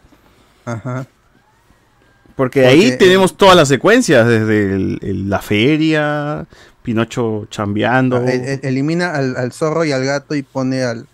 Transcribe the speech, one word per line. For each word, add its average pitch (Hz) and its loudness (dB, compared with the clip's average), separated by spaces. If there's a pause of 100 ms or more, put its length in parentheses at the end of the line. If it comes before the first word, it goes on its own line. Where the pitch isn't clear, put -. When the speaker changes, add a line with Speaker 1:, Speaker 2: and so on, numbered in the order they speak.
(640)
Speaker 1:
Ajá. 123 -10 (1300)
Speaker 2:
Porque 131 2
ahí 147 6
Speaker 1:
Porque 127 -2
Speaker 2:
tenemos 185 4
Speaker 1:
el - -20
Speaker 2:
todas 190 6
las 156 6
secuencias, 143 2
desde 107 0
el, 95 -4
el, 98 -6
la 95 -2
feria, 151 -2 (380)
Pinocho 113 -4
chambeando. 113 0
Speaker 1:
Ah, 123 -2
el, 127 -4
el, 135 -6
elimina 151 -4
al, 131 -4
al 127 -6
zorro 160 -4
y 151 -2
al 131 -2
gato 143 -4
y 135 -6
pone 131 -4
al, 120 -8